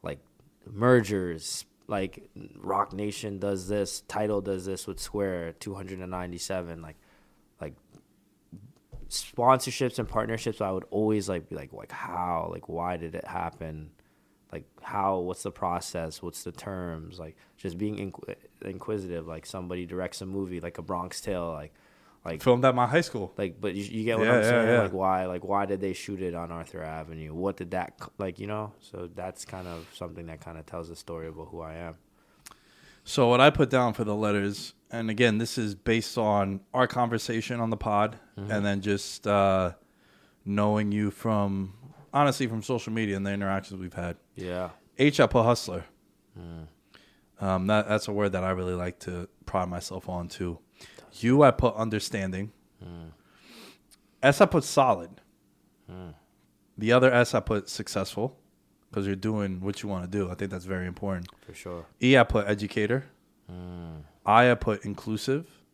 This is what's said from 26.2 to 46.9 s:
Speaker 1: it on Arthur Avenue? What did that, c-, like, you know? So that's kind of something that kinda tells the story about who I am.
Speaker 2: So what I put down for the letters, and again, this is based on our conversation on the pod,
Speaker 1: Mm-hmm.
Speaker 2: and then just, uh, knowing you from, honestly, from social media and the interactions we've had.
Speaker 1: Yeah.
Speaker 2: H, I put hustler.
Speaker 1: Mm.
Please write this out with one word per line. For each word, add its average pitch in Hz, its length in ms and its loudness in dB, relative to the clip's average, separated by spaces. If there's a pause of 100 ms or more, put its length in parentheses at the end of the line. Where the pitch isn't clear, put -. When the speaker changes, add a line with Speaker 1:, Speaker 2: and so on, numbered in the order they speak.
Speaker 1:
it 90 140 -4
on 85 160 -6
Arthur 82 320 -10
Avenue? 80 500 -8
What 92 240 -2
did 87 140 -8
that, 90 320 -4
c-, - 60 -14 (100)
like, 95 220 -6
you 98 80 -8
know? 107 320 -6
So 90 340 -12
that's 92 300 -10
kind 92 240 -12
of 82 260 -12
something 85 320 -10
that 80 180 -14
kinda 80 200 -14
tells 85 240 -10
the 85 80 -14
story 82 320 -10
about 80 240 -14
who 82 80 -10
I 80 140 -10
am. 82 200 -10 (1120)
Speaker 2:
So 123 240 2
what 123 120 6
I 143 100 12
put 139 200 2
down 123 240 4
for - 80 -4
the 104 140 0
letters, 101 580 0 (160)
and 113 180 -4
again, 110 300 4
this 113 180 -2
is 104 200 -2
based 113 420 0
on 101 420 2 (140)
our 127 140 4
conversation 117 720 -2
on 113 100 0
the 110 60 0
pod, 107 420 2 (180)
Speaker 1:
Mm-hmm. 101 140 -8
Speaker 2:
and 104 160 0
then 101 140 2
just, 98 480 -2
uh, 95 440 4 (720)
knowing 104 480 2
you 104 200 0
from, 98 600 0 (380)
honestly, 139 360 2
from 110 140 -4
social 117 300 -2
media 107 240 0
and 98 80 -2
the 101 80 -2
interactions 98 480 -2
we've 90 140 -10
had. 87 220 -6 (180)
Speaker 1:
Yeah. 90 360 -6 (280)
Speaker 2:
H, 143 220 6
I 123 60 10
put 113 180 4
hustler. 95 400 0 (540)
Speaker 1:
Mm. 82 280 -12 (760)